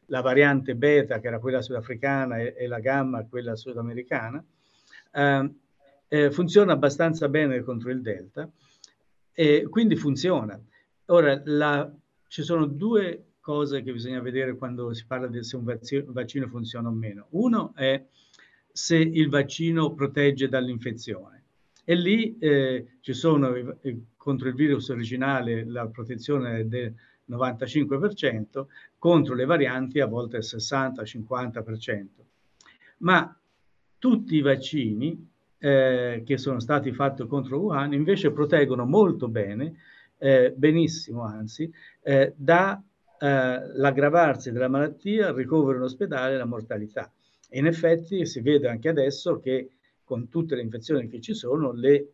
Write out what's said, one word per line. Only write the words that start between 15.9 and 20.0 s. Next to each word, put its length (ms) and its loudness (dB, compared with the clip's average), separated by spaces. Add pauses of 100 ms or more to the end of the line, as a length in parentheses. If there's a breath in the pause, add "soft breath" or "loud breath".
vaccino 440 -8
funziona 400 -8
o 40 -4
meno. 380 -8
Uno 460 0
è 280 0 (680 soft breath)
se 240 -2
il 320 4
vaccino 640 0
protegge 540 0